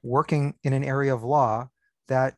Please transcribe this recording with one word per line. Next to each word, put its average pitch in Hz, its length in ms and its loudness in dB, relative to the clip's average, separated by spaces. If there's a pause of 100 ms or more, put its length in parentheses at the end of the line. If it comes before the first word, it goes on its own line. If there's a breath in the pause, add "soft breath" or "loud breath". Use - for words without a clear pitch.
Working 143 600 0
in 139 100 0
an 135 100 0
area 139 320 0
of 113 80 -8
law 123 460 0 (400)
that 131 280 0